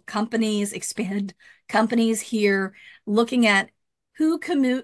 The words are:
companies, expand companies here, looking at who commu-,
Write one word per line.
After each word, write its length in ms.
companies, 640
expand 600
companies 500
here, 540
looking 400
at 240
who 220
commu-, 440